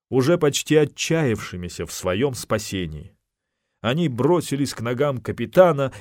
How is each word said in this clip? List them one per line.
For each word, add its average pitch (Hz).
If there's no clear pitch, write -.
уже 135
почти 151
отчаявшимися 110
в -
своем 104
спасении. 90
Они 151
бросились 139
к -
ногам 127
капитана 139